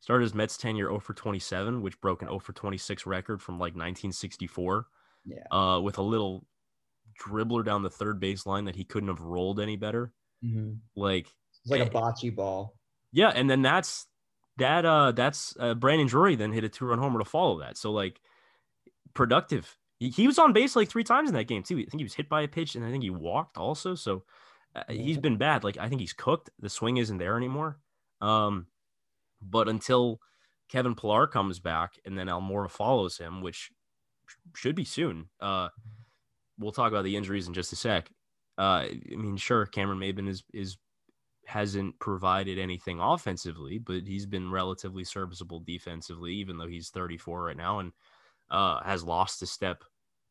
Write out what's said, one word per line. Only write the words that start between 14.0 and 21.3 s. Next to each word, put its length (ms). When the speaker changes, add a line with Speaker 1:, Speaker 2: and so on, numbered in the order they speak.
Speaker 1:
that, 260
uh, 280
that's, 460
uh, 160
Brandon 320
Drury 300
then 160
hit 120
a 40
two-run 300
homer 200
to 60
follow 360
that. 160
So, 140
like, 300
productive. 640
He, 120
he 160
was 120
on 140
base, 240
like, 120
three 160
times 260